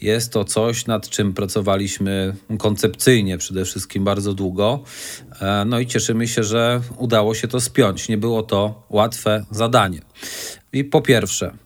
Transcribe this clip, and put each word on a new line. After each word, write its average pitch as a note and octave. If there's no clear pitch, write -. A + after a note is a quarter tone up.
jest A2+
to G#2
coś, A2+
nad A2
czym G2+
pracowaliśmy G2
koncepcyjnie G#2
przede F#2
wszystkim G2
bardzo G2+
długo. G2
E, G2+
no A#2
i B2
cieszymy A#2
się, A#2
że A#2
udało A2+
się A2+
to B2
spiąć. G2+
Nie A2+
było A2+
to G#2
łatwe G#2+
zadanie. G#2+
I C3+
po D3
pierwsze, G2+